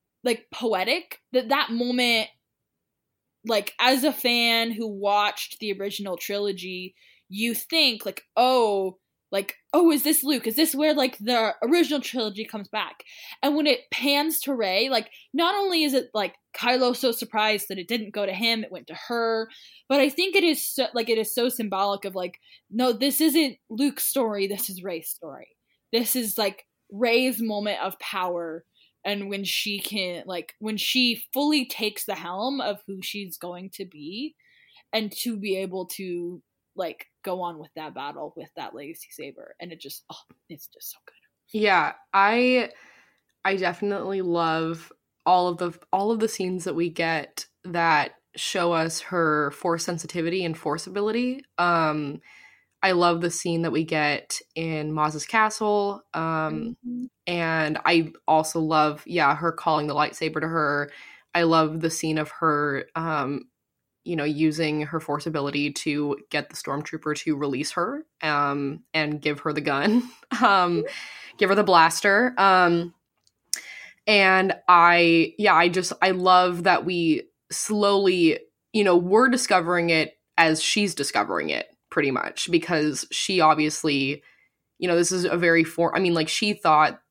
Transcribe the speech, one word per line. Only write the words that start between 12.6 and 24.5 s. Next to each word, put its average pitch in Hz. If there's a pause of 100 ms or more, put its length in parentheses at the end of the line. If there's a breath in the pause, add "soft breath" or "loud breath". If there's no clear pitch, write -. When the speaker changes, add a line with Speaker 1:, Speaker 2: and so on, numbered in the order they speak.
Speaker 1:
back?" - (380 loud breath)
And 285
when 302
it 247
pans 285
to 277
Rey, 220
like, 220 (240 loud breath)
not 339
only 359
is 277
it, -
like, 196 (200)
Kylo 247
so 247
surprised 214
that 190
it 175
didn't 220
go 208
to 190
him, 226
it -
went 175
to 180 (140)
her, 226 (380 loud breath)
but 277
I 269
think 339
it 311
is 311
so, 254
like, 233
it 220
is 214
so 247
symbolic 202
of, 185
like, 180 (320 soft breath)
no, 247
this 269
isn't 311 (120)
Luke's 247
story, 208
this 196